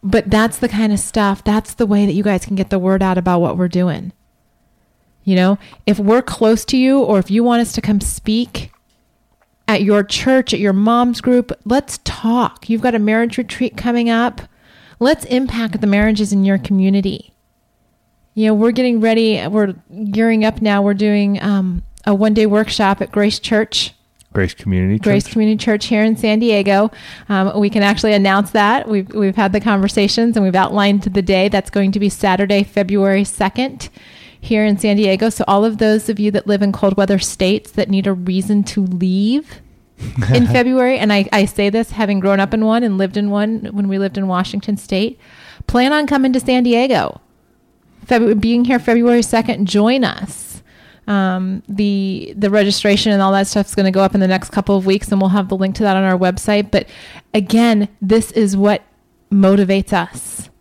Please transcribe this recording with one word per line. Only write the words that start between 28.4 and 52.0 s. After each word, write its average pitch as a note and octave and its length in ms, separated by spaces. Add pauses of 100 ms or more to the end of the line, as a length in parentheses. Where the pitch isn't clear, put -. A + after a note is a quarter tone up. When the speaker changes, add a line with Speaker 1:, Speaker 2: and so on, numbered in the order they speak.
Speaker 1:
that. A3 360
We've, G3+ 260
we've G3 220
had G3 180
the G#3 60
conversations G#3 760
and G#3 80
we've F#3 120
outlined G3+ 480
the G3 180
day. F#3+ 260
That's F#3+ 220
going G3 220
to G3+ 80
be G3+ 100
Saturday, G3 540
February G3 600
second, B3 680 (500)
here G#3+ 260
in G3+ 140
San G#3 180
Diego. G3+ 320
So - 180
all G3+ 160
of A3 140
those G#3+ 320
of G#3 100
you G#3 120
that G3 160
live G3+ 160
in G3 80
cold G3 260
weather G3 220
states - 540
that - 160
need G3 180
a G3 60
reason F#3+ 500
to G3+ 200
leave F#3 800 (380)
Speaker 2:
<laughs> - 0 (340)
Speaker 1:
in B3 140
February, B3+ 500
and G#3 160
I, G3 180
I G#3 140
say G3+ 240
this A3 220
having G3+ 280
grown G3 200
up G3 120
in A3 140
one A3+ 180
and G3+ 140
lived F#3+ 200
in G#3 120
one G#3+ 440
when G3+ 140
we G3 120
lived G3 180
in G3 100
Washington F#3 480
State, G3+ 440 (480)
plan B3+ 260
on D4+ 140
coming C4 260
to C4 60
San B3+ 240
Diego. A#3 580 (840)
Feb-, A3+ 340
being A#3+ 240
here A#3+ 140
February A#3+ 420
second, A3+ 460
join A3+ 360
us. - 440 (600)
Um, F#3+ 600
the, G3 720